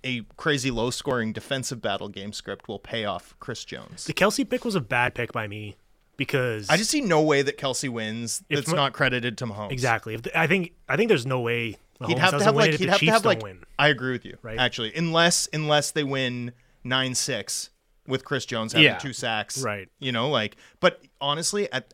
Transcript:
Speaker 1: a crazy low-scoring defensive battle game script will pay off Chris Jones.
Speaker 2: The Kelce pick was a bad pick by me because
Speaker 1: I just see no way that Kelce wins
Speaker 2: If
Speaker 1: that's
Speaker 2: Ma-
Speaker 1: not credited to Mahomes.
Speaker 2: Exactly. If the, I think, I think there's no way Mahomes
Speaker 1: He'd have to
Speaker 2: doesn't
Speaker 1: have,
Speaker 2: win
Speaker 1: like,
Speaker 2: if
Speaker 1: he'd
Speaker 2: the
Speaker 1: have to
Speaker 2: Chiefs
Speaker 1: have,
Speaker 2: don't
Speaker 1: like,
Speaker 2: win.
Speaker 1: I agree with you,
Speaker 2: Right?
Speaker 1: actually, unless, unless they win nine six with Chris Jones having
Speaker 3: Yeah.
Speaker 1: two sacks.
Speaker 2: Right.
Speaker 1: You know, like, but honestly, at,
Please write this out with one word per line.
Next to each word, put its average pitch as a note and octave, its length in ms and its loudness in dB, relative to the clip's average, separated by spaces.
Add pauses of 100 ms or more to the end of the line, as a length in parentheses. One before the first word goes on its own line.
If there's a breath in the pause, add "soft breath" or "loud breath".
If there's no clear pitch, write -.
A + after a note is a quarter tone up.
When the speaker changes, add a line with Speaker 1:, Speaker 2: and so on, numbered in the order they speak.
Speaker 1:
a B2 180 -4 (160)
crazy C3+ 340 0
low-scoring A#2 640 -2
defensive B2 480 -6
battle G2+ 280 -4
game G2 240 -12
script - 340 -12
will G2+ 120 -8
pay A2+ 260 -6
off F#2 340 -6
Chris - 260 -10
Jones. - 400 -14
Speaker 2:
The D#3+ 80 -6
Kelce G#3 340 2
pick B3 180 -2
was G#3 100 -2
a D#3+ 60 2
bad B2 340 0
pick A#2 160 -4
by A2 160 -4
me G#2 300 -10 (380)
because A#2+ 540 -2
Speaker 1:
I D#3 80 6
just G#3+ 140 0
see D4+ 100 0
no E3 200 4
way D3 200 6
that C#3 160 0
Kelce C#3 320 -4
wins A2+ 600 -4
Speaker 2:
If D3 100 0
Speaker 1:
that's C#3 100 -4
Speaker 2:
Ma- E3+ 60 0
Speaker 1:
not C#3 180 2
credited B2 460 0
to B2+ 80 -4
Mahomes. G#2 240 -8
Speaker 2:
Exactly. A#2+ 420 0
If A2+ 100 -6
the, - 160 -4
I D#3+ 80 4
think, F3 260 0 (140)
I C3 80 0
think A3 140 2
there's C#3 160 4
no C3 160 0
way A#2 360 -2 (220)
Mahomes B2+ 100 -8
Speaker 1:
He'd A#2+ 100 2
have F3+ 120 6
to D3+ 60 0
Speaker 2:
doesn't - 80 4
Speaker 1:
have, C#3 100 6
Speaker 2:
win - 100 6
Speaker 1:
like, D#3+ 100 4
Speaker 2:
if - 40 0
Speaker 1:
he'd F#3 80 0
Speaker 2:
the E3+ 40 4
Speaker 1:
have G3 80 4
to D3+ 60 2
Speaker 2:
Chiefs G#3+ 80 6
Speaker 1:
have, A3 100 4
Speaker 2:
don't A3+ 120 4
Speaker 1:
like, A2 80 -8
Speaker 2:
win. F#2 200 -16 (160)
Speaker 1:
I C#3+ 80 6
agree C3 240 2
with A#2+ 140 -4
you, - 180 -14
Speaker 2:
Right? A2+ 160 -8
Speaker 1:
actually, A#2+ 360 0
unless, E3 580 4
unless D3+ 380 2
they D3+ 120 0
win B2 480 -2 (320)
nine B2+ 320 0
six - 560 -4 (340)
with C3 200 -2
Chris C3 200 -2
Jones A2 280 -4
having D#3 100 8
Speaker 3:
Yeah. A2 140 6
Speaker 1:
two C3 160 -10
sacks. A2+ 500 -6
Speaker 2:
Right. G2+ 240 -6 (120)
Speaker 1:
You C3 120 -6
know, A#2+ 180 0
like, A2 280 -2 (240 soft breath)
but F3 200 2 (200)
honestly, D#3+ 500 -2
at, B2+ 220 -4